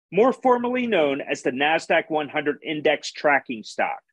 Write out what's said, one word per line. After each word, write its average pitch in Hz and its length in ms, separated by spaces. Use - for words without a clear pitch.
more 233 220
formally 247 540
known 147 340
as 143 200
the 147 100
NASDAQ 156 580
one 151 180
hundred 147 340
Index 151 520
Tracking 131 500
Stock. - 380